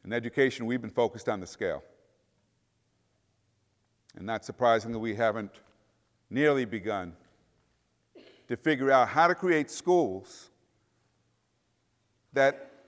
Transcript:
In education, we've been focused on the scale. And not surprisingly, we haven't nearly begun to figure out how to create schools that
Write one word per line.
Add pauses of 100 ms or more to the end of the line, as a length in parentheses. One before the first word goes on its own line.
In
education,
we've
been
focused
on
the
scale. (2250)
And
not
surprisingly,
we
haven't (800)
nearly
begun (1300)
to
figure
out
how
to
create
schools (1800)
that (180)